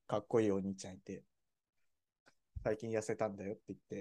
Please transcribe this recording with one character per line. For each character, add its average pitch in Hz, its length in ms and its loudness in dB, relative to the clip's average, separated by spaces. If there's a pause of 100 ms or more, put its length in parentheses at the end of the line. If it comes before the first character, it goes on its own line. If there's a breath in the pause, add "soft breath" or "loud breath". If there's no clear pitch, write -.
か 110 120 0
っ 104 80 -4
こ 117 140 4
い 107 60 6
い 101 40 6
お 98 80 4
兄 95 160 -2
ち 98 140 -10
ゃ - 20 -12
ん 95 40 -14
い - 40 -16
て、 95 240 -10 (1400)
「最 107 140 2
近 113 120 -6
痩 110 120 2
せ 110 120 -2
た 107 140 2
ん 101 80 -4
だ 98 80 -8
よ」 101 100 -2
っ - 20 -6
て - 120 -20
言 95 80 -8
っ - 40 -20 (200)